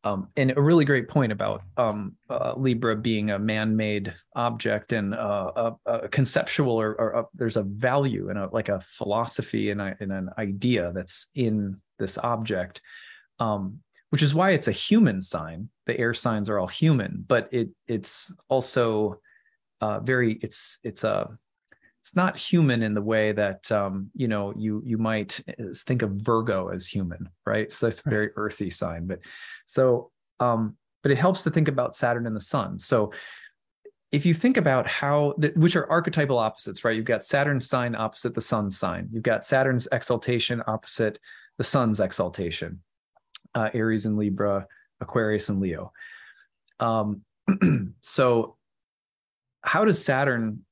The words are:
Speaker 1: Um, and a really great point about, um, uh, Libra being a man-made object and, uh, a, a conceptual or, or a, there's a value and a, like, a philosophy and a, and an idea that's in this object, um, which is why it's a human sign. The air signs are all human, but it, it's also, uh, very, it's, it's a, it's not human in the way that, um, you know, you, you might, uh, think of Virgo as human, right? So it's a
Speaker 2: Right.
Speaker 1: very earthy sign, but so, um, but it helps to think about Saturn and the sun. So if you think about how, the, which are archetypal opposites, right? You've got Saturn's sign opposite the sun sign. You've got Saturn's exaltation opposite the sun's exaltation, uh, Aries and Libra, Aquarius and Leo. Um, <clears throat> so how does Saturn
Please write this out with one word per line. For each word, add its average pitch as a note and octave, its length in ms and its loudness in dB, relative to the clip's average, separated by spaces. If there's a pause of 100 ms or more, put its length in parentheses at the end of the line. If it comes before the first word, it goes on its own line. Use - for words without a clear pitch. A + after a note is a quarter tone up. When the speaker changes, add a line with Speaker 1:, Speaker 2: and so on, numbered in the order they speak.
Speaker 1:
Um, G2 320 -2
and C3 200 2
a C#3+ 60 4
really D#3 240 6
great C3 220 2
point B2 240 2
about, G2+ 300 -2 (160)
um, G#2+ 380 0 (140)
uh, B2 280 -2
Libra A#2 380 2
being G#2+ 360 0
a G2 80 -2
man-made G#2+ 720 0 (220)
object A#2 580 -2
and, G#2 220 -2
uh, G#2+ 560 -2 (140)
a, A#2 60 -2
a A2+ 180 -2
conceptual C3+ 640 0
or, A2 260 0
or A2+ 140 0
a, A2+ 200 -2
there's A#2 240 -2
a G2+ 60 0
value A2 680 0
and G2 80 -6
a, G2 140 -6
like, G#2+ 180 -4
a G2 120 -2
philosophy G#2+ 920 -4
and G2+ 100 -4
a, G2 180 -6
and G2 120 -6
an F#2+ 260 -6
idea G2 560 0
that's - 420 -6
in G#2+ 420 -2 (220)
this G2 200 -4
object, A2 600 -4 (580)
um, G#2 400 -2 (300)
which D3 120 2
is D3 140 4
why F#3 160 4
it's D#3 160 2
a A2 60 2
human D3+ 480 4
sign. E2 480 -8 (180)
The A#2+ 100 -2
air A#2 160 0
signs A2 360 -2
are G#2 100 0
all F2+ 80 0
human, B2 600 0
but A#2+ 240 2
it, A#2 180 -2 (180)
it's - 440 -4 (180)
also, A2+ 680 2 (600)
uh, G#2 200 -2
very, A#2 420 2
it's, - 420 -8
it's A2+ 200 -6
a, G#2 260 0 (680)
it's - 160 -12
not F3+ 220 2
human C3+ 460 4
in G#2 100 0
the G#2 80 0
way G#2+ 320 2
that, G2 380 -2
um, G2 440 -2
you B2 120 0
know, G2+ 300 -2
you, G#2+ 280 -2
you A2+ 120 -2
might, A2 500 -2
uh, - 180 -10 (200)
think B2 160 0
of G#2+ 100 0
Virgo G#2 580 0
as F#2 180 -6
human, F2+ 420 -6 (160)
right? G#2+ 260 0
So - 160 0
it's A2 180 -2
a - 40 0
Speaker 2:
Right. A2+ 40 2
Speaker 1:
very G#2+ 220 0
earthy G#2 340 -4
sign, F2 380 -4
but F2+ 120 -6 (460)
so, B2+ 460 2 (280)
um, A2+ 360 0 (280)
but C#3 80 4
it C3 60 4
helps F#3 260 2
to D#3+ 60 2
think D#3 180 4
about B2+ 280 -2
Saturn A#2+ 320 0
and A2 80 -4
the G2+ 60 -6
sun. F#2+ 380 -4
So G#2+ 340 2 (1000)
if C#3+ 140 0
you E3+ 80 6
think B3 240 4
about C3+ 300 4
how, C#3+ 500 2
the, D3+ 180 2
which E3+ 200 6
are D#3 140 0
archetypal D#3 480 2
opposites, A2 460 -4
right? A2+ 120 2
You've A2 100 -2
got A2+ 180 0
Saturn's C#3+ 460 2
sign A#2+ 260 0
opposite A2 400 -4
the A2+ 60 -2
sun G#2 300 0
sign. F2+ 400 -4
You've A2 120 -6
got A2+ 220 0
Saturn's C3 460 2
exaltation A#2+ 760 0
opposite A2 520 -2 (380)
the B2+ 60 -2
sun's A2+ 360 2
exaltation, F2 840 -4 (720)
uh, A2 200 0
Aries A2 320 0
and G#2+ 120 0
Libra, G2+ 480 0 (360)
Aquarius G#2+ 480 0
and G2 120 0
Leo. F2 300 -4 (880)
Um, G#2+ 420 0 (400)
<clears throat> C#3 400 2
so A#2+ 560 2 (1040)
how G3+ 240 2
does F#3+ 180 4
Saturn B2 560 0 (120)